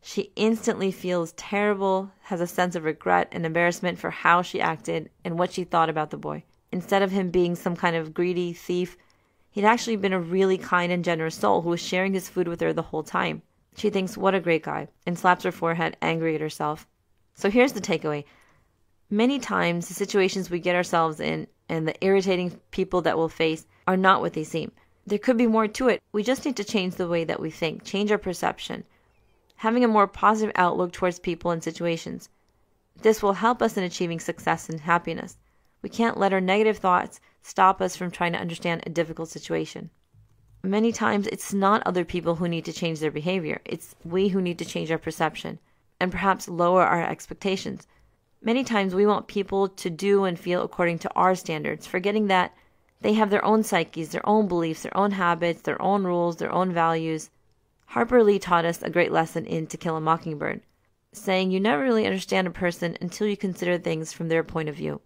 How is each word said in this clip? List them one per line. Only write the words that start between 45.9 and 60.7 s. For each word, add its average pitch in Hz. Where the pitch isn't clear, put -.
and 185
perhaps 190
lower 175
our 170
expectations. -
Many 240
times, 196
we 202
want 208
people 196
to 190
do 196
and 175
feel 180
according 170
to -
our 185
standards, 156
forgetting 202
that 185
they 214
have 214
their 202
own 220
psyches, 170
their -
own 214
beliefs, 170
their -
own 202
habits, 170
their -
own 196
rules, 175
their -
own 185
values. 165
Harper 233
Lee 208
taught 175
us 170
a -
great 170
lesson 165
in 160
To -
Kill 160
a 156
Mockingbird, 156